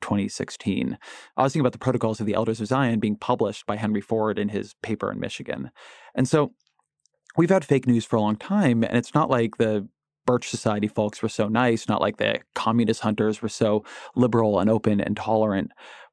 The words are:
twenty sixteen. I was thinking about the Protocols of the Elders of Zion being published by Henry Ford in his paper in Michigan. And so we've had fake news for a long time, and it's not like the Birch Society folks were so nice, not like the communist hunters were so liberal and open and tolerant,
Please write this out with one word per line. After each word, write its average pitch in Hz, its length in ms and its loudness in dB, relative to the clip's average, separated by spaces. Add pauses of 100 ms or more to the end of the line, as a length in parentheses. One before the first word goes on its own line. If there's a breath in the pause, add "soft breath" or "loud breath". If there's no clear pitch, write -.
twenty 101 260 -2
sixteen. - 720 -6 (360 loud breath)
I - 60 0
was 135 120 2
thinking 156 120 0
about 123 60 0
the - 80 -14
Protocols 117 400 0
of 104 80 -4
the 104 80 -2
Elders 110 260 -2
of 107 60 -4
Zion 123 320 0
being 104 160 0
published 110 500 -2
by 104 100 -4
Henry 107 260 -2
Ford 107 360 -2
in 104 120 -2
his 101 340 -6
paper 104 280 -4
in - 80 -8
Michigan. - 520 -8 (420 loud breath)
And - 140 0
so 147 260 2 (800)
we've 165 140 4
had 190 160 4
fake 135 220 2
news 117 180 4
for - 120 0
a 110 40 2
long 107 140 0
time, 131 480 2
and - 120 0
it's 120 200 -2
not 151 160 2
like 117 260 0
the 107 300 0 (380)
Birch 123 220 2
Society 107 400 0
folks 107 360 -2
were 107 60 -4
so 107 180 -2
nice, 117 400 0
not 107 140 0
like 104 160 0
the 107 220 0 (140)
communist 113 480 0
hunters 107 400 -2
were 110 80 -6
so 107 340 0 (320 loud breath)
liberal 113 440 4
and 101 100 4
open 110 320 2
and 104 160 -2
tolerant, 107 540 0 (420 loud breath)